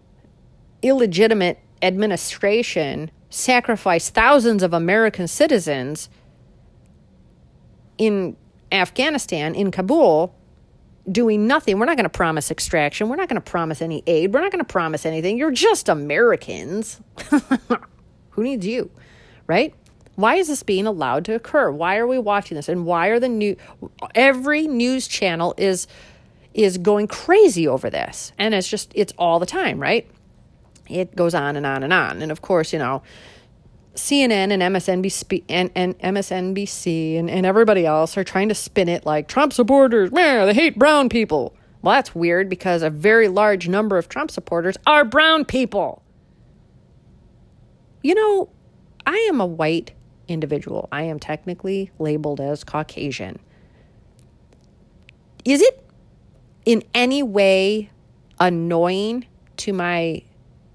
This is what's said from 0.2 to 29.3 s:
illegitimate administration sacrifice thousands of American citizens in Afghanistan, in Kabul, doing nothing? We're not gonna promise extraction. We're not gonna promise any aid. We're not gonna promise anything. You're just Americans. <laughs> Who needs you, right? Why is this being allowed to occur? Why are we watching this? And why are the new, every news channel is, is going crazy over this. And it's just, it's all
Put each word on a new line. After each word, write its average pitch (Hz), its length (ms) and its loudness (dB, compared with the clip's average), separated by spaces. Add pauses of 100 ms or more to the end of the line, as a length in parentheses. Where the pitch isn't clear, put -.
illegitimate 214 800 2 (220)
administration 185 1300 -2 (200)
sacrifice 220 800 0
thousands 226 540 4
of 175 100 0
American 185 540 0
citizens 156 840 0 (1900)
in 202 380 0 (360)
Afghanistan, 190 840 -2
in 190 160 -2
Kabul, 185 680 2 (760)
doing 214 360 0
nothing? 240 320 0
We're 214 80 0
not 247 100 0
gonna 202 140 0
promise 160 400 -2
extraction. 156 580 -2
We're 247 80 -4
not 359 140 -4
gonna 226 100 -4
promise 160 440 -6
any 165 240 -6
aid. 170 260 2
We're 285 80 2
not 381 100 -2
gonna 359 120 -4
promise 160 420 -4
anything. 165 320 -4
You're 302 140 -2
just 359 380 2
Americans. 156 1120 -2 (680)
<laughs> - 640 -8
Who 208 120 -4
needs 240 220 -4
you, 226 240 -4 (560)
right? 247 300 0 (400)
Why 220 200 2
is 370 120 0
this 294 160 -6
being 196 220 -2
allowed 156 400 -2
to 220 100 -4
occur? 233 360 0
Why 170 260 -2
are 233 100 0
we 262 120 -2
watching 202 360 -2
this? 151 140 -8
And 175 160 -4
why 170 220 0
are 233 120 2
the 254 100 0
new, 208 260 -2 (580)
every 277 540 2
news 254 400 -2
channel 175 500 -2
is, 190 300 -2 (680)
is 196 240 2
going 208 300 2
crazy 311 600 4
over 127 220 0
this. - 480 -8
And 208 160 0
it's 185 140 -2
just, - 260 -8
it's 208 240 -2
all 170 220 2